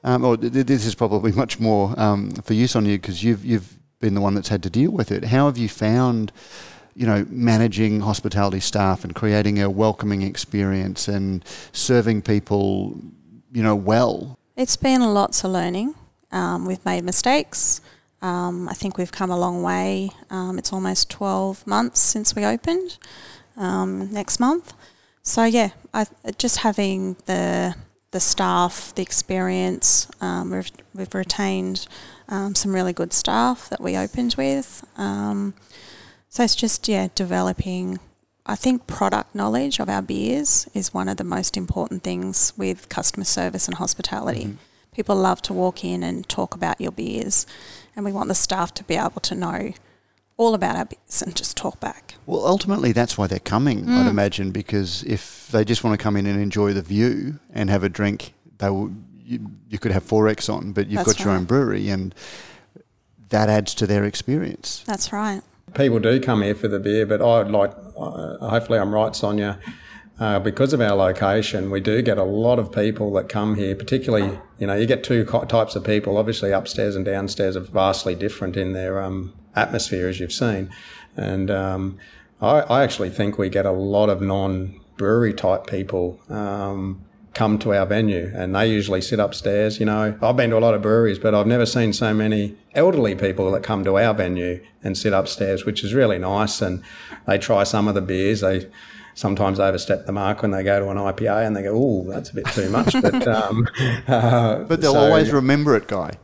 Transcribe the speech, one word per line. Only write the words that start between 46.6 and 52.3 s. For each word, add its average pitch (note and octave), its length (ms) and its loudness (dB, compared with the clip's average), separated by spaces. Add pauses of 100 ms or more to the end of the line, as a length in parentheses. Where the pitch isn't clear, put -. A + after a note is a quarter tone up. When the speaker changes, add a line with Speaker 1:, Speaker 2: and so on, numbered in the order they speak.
Speaker 2:
your - 100 -6
beers, - 560 -4 (480)
and G#3 100 -8
we G3+ 80 -4
want G3 160 -4
the F#3+ 60 0
staff F#3 400 0
to - 100 -14
be E3 100 -4
able - 260 -2
to - 140 -4
know F3+ 400 -6 (640)
all A#3 160 4
about F3+ 220 -2
our - 100 -4
beers - 340 -4
and E3+ 160 -6
just - 180 -2
talk - 260 -6
back. - 340 -12 (100)
Speaker 1:
Well, - 220 -2